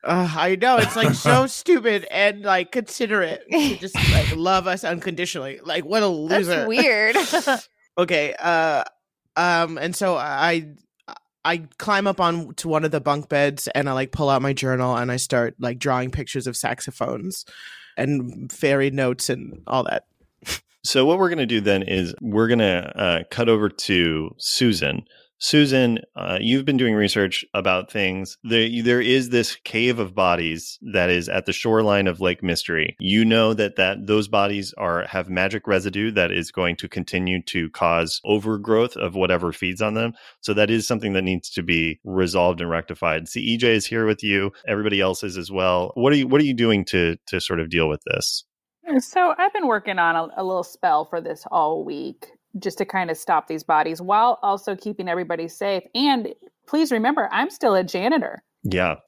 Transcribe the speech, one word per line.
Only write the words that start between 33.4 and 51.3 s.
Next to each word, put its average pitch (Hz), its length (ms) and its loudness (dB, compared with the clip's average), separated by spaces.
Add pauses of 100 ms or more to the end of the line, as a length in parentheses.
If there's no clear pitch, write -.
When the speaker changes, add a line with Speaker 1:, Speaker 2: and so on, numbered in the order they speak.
Speaker 2:
that, 104 220 -2
that 98 320 -2
those 104 180 2
bodies 101 500 -2
are, 87 300 -2
have 92 220 -6
magic 95 400 -2
residue 98 420 0
that 95 220 0
is 87 180 -2
going 87 280 -2
to 95 100 -10
continue 92 560 -2
to 82 260 -4
cause 85 540 0
overgrowth 107 720 0
of 90 180 -6
whatever 90 380 0
feeds 92 280 -6
on 107 140 -2
them. 113 200 -4 (260)
So 104 140 -2
that 104 160 4
is 113 180 0
something 110 240 -2
that 95 100 0
needs 92 280 -2
to 95 120 -6
be 82 400 0
resolved 90 580 2
and 85 80 -4
rectified. 82 600 -4
C - 120 -8
E 113 180 -2
J 117 180 4
is 101 100 0
here 113 200 -2
with 107 180 0
you. 101 260 0 (160)
Everybody 104 340 0
else 95 220 0
is 95 160 -8
as 90 140 -10
well. 92 420 0
What 131 180 4
are 147 40 6
you, 135 100 2
what 135 140 4
are 151 60 4
you 135 80 0
doing 113 320 4
to, 85 280 2 (140)
to 90 120 -4
sort 87 200 -2
of 80 100 -4
deal 82 180 2
with 76 180 -2
this? - 360 -4 (560)
Speaker 4:
So 349 400 2
I've 381 140 2
been 349 160 -2
working 202 320 -2
on 165 160 4
a, 165 120 -2 (100)
a 190 40 -4
little 185 220 -2
spell 160 400 0
for 170 160 -6
this 160 320 -10